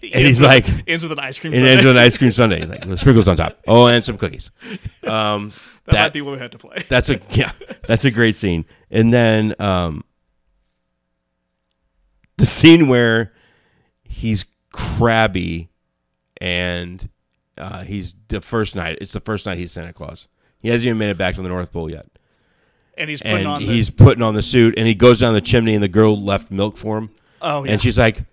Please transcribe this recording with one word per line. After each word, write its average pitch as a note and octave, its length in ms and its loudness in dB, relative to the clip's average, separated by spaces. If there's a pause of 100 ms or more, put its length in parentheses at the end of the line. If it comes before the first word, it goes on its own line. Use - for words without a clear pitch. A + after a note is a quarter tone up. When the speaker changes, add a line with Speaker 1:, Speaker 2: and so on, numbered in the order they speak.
(160)
Speaker 1:
And - 80 4
he's C3+ 160 4
Speaker 2:
Ends - 20 6
with, C#3 80 6
Speaker 1:
like, - 400 2
Speaker 2:
ends E3 140 -4
with D#3+ 80 -10
an D3 80 -10
ice C3+ 200 -12
cream D#3+ 120 -10
Speaker 1:
and B2+ 120 0
ends C3 180 6
Speaker 2:
sundae. C3 80 6
Speaker 1:
with B2+ 80 6
an A#2+ 40 6
ice A#2+ 160 6
cream B2+ 140 2
sundae. G#2 280 0
He's D#2+ 100 -10
like, - 160 -14
with F#2 160 -8
sprinkles A2+ 260 6
on F2+ 80 2
top. D#2+ 320 -4
Oh, A#2+ 200 6
and A#2+ 160 2
some G#2+ 140 -8
cookies. - 320 -10 (540)
Um, G#2 540 -4
Speaker 2:
<laughs> - 280 -20
That - 60 -2
Speaker 1:
that, G#2+ 120 2
Speaker 2:
might C3+ 100 -4
be D3 80 -8
what C#3 120 -12
we C3+ 60 -14
had B2 140 -16
to - 40 -20
play. - 200 -18 (100)
Speaker 1:
that's B2 220 0
a, A#2+ 100 0 (120)
yeah, A2 200 -2 (340)
that's A#2 200 -2
a C3 60 2
great A2+ 240 0
scene. E2+ 300 -4 (240)
And A2+ 240 2
then, A2 460 0
um, F2+ 440 -4 (2250)
the - 80 2
scene E3 420 6
where A#2 460 0 (680)
he's - 420 -6 (260)
crabby F#2 1000 -2 (720)
and, F2+ 680 -8 (500)
uh, F2+ 260 -14
he's F#2+ 320 -12 (140)
the G2+ 120 -8
first A2 340 -6
night. E2 260 -8
It's G2 120 -16
the G2+ 60 -8
first G#2+ 260 -8
night F#2 120 -8
he's F2 160 -12
Santa E2+ 200 -16
Claus. - 340 -18 (380)
He A2+ 60 -2
hasn't A#2 160 -2
even A#2 100 -2
made G#2+ 140 -4
it F2+ 60 -6
back F#2 180 -4
to G2 60 -12
the F#2 80 -10
North F2+ 220 -8
Pole D#2+ 200 -10
yet. D2 160 -18 (880)
Speaker 2:
And D#3 120 -8
he's D3 120 -10
putting G#2+ 180 -4
Speaker 1:
And F#2+ 80 -4
Speaker 2:
on C#3+ 180 -8
the - 80 -8
Speaker 1:
he's A#2 160 -2
putting B2+ 340 4
on G#2+ 120 -2
the G#2+ 60 -2
suit, A#2 360 2
and A2+ 100 -2
he A2+ 80 0
goes A#2+ 240 6
down A#2 140 2
the G#2 80 2
chimney, A2+ 320 0
and G#2 100 0
the G2+ 40 0
girl G#2+ 340 2
left G2 300 -6
milk G2+ 260 -6
for G#2+ 200 -8
him. A2 120 -12 (320)
Speaker 2:
Oh, D3 220 -4
yeah. A2+ 100 -4
Speaker 1:
And G#2+ 80 -2
she's A#2+ 180 -2
like A2+ 340 0